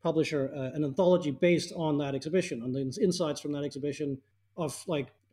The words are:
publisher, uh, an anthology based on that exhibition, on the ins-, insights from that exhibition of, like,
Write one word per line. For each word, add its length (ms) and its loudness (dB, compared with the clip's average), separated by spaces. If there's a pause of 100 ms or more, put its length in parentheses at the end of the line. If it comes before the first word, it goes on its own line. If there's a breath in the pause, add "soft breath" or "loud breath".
publisher, 540 0
uh, 200 -6
an 80 0
anthology 460 4
based 460 2
on 240 0
that 160 -2
exhibition, 480 -2
on 80 -4
the 100 -2
ins-, 160 -4
insights 420 2
from 120 -6
that 120 -4
exhibition 540 -4 (400)
of, 300 -6
like, 220 -2 (240)